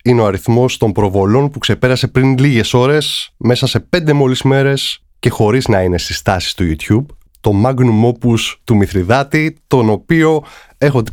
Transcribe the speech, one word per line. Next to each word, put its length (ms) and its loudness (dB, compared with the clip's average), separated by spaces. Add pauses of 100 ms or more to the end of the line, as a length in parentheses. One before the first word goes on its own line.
είναι 160 2
ο 60 2
αριθμός 500 0
των 160 0
προβολών 580 0
που 80 -12
ξεπέρασε 500 -2
πριν 300 0
λίγες 360 0
ώρες, 640 0
μέσα 300 0
σε 140 -2
πέντε 320 -2
μόλις 300 0
μέρες 600 0 (160)
και 120 0
χωρίς 380 0
να 140 2
είναι 160 0
στις 240 -10
τάσεις 320 -4
του 100 -4 (120)
YouTube, 280 -2 (360)
το 120 0 (120)
magnum 480 2
opus 260 0 (260)
του 120 0
Μηθριδάτη, 800 0 (100)
τον 240 2
οποίο 540 0 (340)
έχω 240 0
τη 100 -8